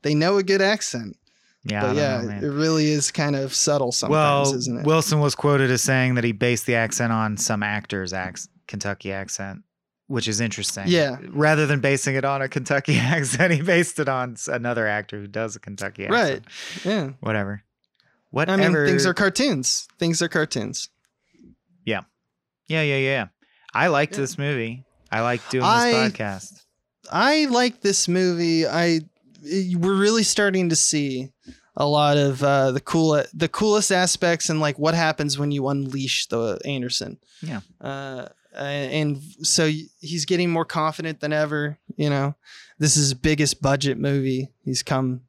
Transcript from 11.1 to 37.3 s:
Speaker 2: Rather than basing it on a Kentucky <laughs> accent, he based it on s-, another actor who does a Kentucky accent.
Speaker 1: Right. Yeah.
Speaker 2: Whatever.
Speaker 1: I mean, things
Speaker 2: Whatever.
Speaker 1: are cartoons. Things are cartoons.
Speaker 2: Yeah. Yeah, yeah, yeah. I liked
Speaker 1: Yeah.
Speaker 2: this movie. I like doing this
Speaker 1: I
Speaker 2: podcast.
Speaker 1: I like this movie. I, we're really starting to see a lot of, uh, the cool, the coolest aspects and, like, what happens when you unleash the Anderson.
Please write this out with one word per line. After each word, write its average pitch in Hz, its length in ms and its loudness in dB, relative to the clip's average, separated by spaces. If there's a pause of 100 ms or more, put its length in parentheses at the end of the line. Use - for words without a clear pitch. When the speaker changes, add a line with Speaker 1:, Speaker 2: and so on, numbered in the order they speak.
Speaker 2:
Rather 151 380 2
than 143 140 2
basing 135 340 0
it 135 100 0
on 139 160 0
a 135 80 -4
Kentucky 139 480 0
<laughs> - 20 2
accent, 135 540 0
he 147 80 2
based 170 380 2
it 143 100 0
on 127 240 -2
s-, - 160 -12
another 117 380 -2
actor 104 340 -4
who 104 60 -12
does 107 280 -6
a 107 60 -16
Kentucky 98 460 -10
accent. 185 400 0 (360)
Speaker 1:
Right. - 40 -6
Yeah. 180 240 -2 (100)
Speaker 2:
Whatever. 104 420 -4 (720)
Speaker 1:
I 165 220 2
mean, 180 160 6
things - 0 -
Speaker 2:
Whatever. 143 380 4
Speaker 1:
are 175 40 0
cartoons. 196 720 0 (120)
Things 165 240 0
are 170 60 -2
cartoons. 135 600 -4 (960)
Speaker 2:
Yeah. 101 180 -2 (680)
Yeah, 160 140 0
yeah, 143 140 2
yeah. 135 300 0 (480)
I 147 140 4
liked 147 260 2
Speaker 1:
Yeah. 139 60 -4
Speaker 2:
this 135 180 -4
movie. 131 460 -4 (280)
I 110 80 0
like 120 300 -2
doing 127 140 0
this 185 60 4
Speaker 1:
I 240 220 4
Speaker 2:
podcast. 190 720 -2 (480)
Speaker 1:
I 285 340 2
like 247 360 0
this 196 260 0
movie. 170 580 2
I, 165 340 2 (420)
we're 180 560 0
really 214 240 4
starting 190 480 2
to 160 60 2
see 139 540 -2 (460)
a 143 100 0
lot 147 320 4
of, 139 240 2
uh, 139 300 4
the 139 80 -2
cool, 156 420 2 (100)
the 160 160 -2
coolest 208 420 2
aspects 180 600 0
and, 156 100 0
like, 147 180 0
what 156 160 2
happens 156 440 0
when 143 120 0
you 143 180 -2
unleash 135 580 -2
the 113 380 -2
Anderson. 123 520 -6 (240)